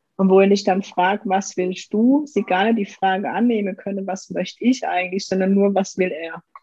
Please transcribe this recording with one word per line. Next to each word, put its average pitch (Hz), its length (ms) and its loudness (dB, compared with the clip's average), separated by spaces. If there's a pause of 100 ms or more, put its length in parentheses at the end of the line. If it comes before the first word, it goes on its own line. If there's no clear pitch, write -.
(180)
Und 190 120 2
wo 190 100 8
ich 196 240 4
dann 190 180 0
frage, 190 440 0
was 196 320 -2
willst 185 340 -6
du, 254 320 2
sie 208 180 -2
gar 185 300 0
nicht 226 60 2
die 202 120 -4
Frage 190 400 -2
annehmen 202 460 0
können, 196 300 -8
was 190 240 -8
möchte 180 340 -8
ich 247 220 2
eigentlich, 180 400 -4
sondern 190 260 0
nur, 202 220 4
was 196 240 -2
will 185 120 0
er? 165 320 -10 (200)